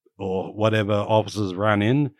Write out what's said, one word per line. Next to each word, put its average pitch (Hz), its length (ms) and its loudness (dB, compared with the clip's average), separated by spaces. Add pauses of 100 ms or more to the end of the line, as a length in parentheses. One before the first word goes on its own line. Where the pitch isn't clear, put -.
(160)
or 95 380 -6
whatever 107 380 0
officers 104 640 -2
ran 104 260 2
in 131 380 2